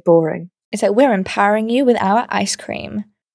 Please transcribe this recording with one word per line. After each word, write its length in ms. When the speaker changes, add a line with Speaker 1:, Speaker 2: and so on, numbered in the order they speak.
Speaker 1:
boring." 440
Speaker 2:
It's 120
like, 100
"We're 200
empowering 560
you 160
with 160
our 280
ice 260
cream." 500